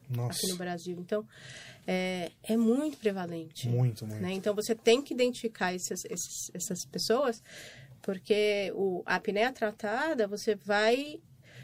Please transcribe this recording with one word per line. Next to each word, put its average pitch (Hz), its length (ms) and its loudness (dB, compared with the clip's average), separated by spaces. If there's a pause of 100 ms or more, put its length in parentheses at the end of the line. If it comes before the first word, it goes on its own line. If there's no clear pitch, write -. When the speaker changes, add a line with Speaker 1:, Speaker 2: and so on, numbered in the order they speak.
Speaker 1:
Nossa. 120 300 -2
Speaker 2:
aqui 190 80 0
no 180 100 -4
Brasil. 175 420 -8
Então, 208 240 -2 (640)
é, 185 460 -2 (120)
é 220 140 2
muito 262 400 4
prevalente, 170 720 -4
Speaker 1:
Muito, 120 380 2
muito. 107 160 -6
Speaker 2:
né? 180 100 -2
Então, 196 220 0
você 214 180 0
tem 233 300 6
que 285 100 -6
identificar 247 580 0
esses, 185 340 -6
esses, - 460 -8
essas 180 340 -6
pessoas, 226 580 0 (580)
porque 202 720 2
o, 185 300 0
a 185 120 2
apneia 208 340 2
tratada, 233 760 0
você 208 280 0
vai 233 640 2 (440)